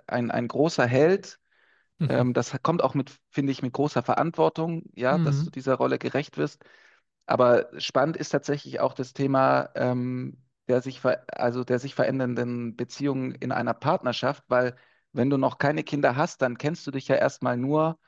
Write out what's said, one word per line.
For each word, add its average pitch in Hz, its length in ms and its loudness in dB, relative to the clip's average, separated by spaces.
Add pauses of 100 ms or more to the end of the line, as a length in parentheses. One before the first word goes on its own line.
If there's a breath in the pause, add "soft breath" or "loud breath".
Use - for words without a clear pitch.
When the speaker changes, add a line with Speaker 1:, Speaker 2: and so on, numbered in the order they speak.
Speaker 1:
ein, 120 240 -2
ein 120 180 -2
großer 139 380 2
Held. 151 520 2 (640)
Speaker 2:
Mhm. 156 80 0
Speaker 1:
Ähm, 123 260 2
das 127 280 -2
kommt 170 200 0
auch 131 120 0
mit, 135 180 -2 (180)
finde 139 220 0
ich, 131 100 -12
mit 123 100 -4
großer 147 300 0
Verantwortung, 165 800 0 (100)
ja, 127 240 2
dass 147 240 2
Speaker 2:
Mhm. - 20 -2
Speaker 1:
du 175 60 -4
dieser 131 260 -2
Rolle 131 220 2
gerecht 139 400 -4
wirst. - 260 -4 (640 soft breath)
Aber 123 440 4 (100)
spannend 151 360 0
ist - 140 -8
tatsächlich 143 500 -4
auch 127 140 0
das 123 200 -8
Thema, 135 640 2
ähm, 127 640 -4 (300)
der 127 140 2
sich 131 180 -10
ver-, - 320 -2
also 120 320 -2
der 123 140 0
sich 135 160 -8
verändernden 120 800 -2
Beziehungen 131 580 -4
in 131 180 -6
einer 120 220 0
Partnerschaft, 131 720 -2
weil 123 280 2 (360 soft breath)
wenn 127 180 2
du 139 80 2
noch 135 200 0
keine 151 260 0
Kinder 143 320 0
hast, 156 260 -2
dann 123 160 0
kennst 160 280 -6
du 143 60 -8
dich 131 160 -6
ja 135 80 4
erstmal 127 400 0
nur 151 500 0